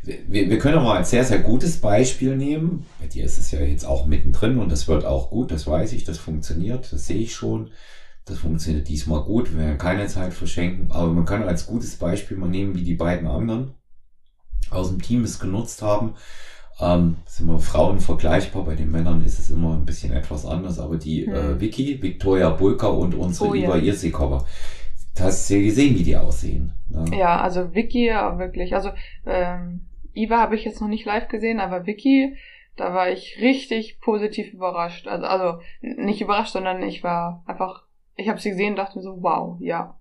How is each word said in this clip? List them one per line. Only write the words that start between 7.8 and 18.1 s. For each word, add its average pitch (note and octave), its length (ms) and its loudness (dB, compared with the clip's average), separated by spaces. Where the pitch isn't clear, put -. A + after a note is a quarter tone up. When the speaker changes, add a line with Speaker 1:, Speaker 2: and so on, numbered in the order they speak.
Speaker 1:
Das - 140 -8
funktioniert D#2 500 -2
diesmal D2+ 340 -2
gut, A2 300 0
wir D#2+ 100 0
werden D2+ 140 -2
keine F#2 300 -4
Zeit F#2 260 -2
verschenken, F2 580 0
aber E2+ 220 2
man E2+ 100 2
kann G2+ 200 0
als - 220 -2
gutes G#2+ 300 -6
Beispiel - 400 -4
mal F2+ 140 -4
nehmen, G2 260 -2
wie F2 80 -2
die E2+ 120 0
beiden E2+ 300 -2
anderen A2+ 480 -4
aus F2+ 200 0
dem F2 120 -2
Team A#2 220 0
es F2+ 160 -6
genutzt G2 420 -6
haben. G#2+ 340 -2
Ähm, F2 340 2
sind - 220 2
wir E2 120 8
Frauen - 420 4
vergleichbar, D#2+ 640 4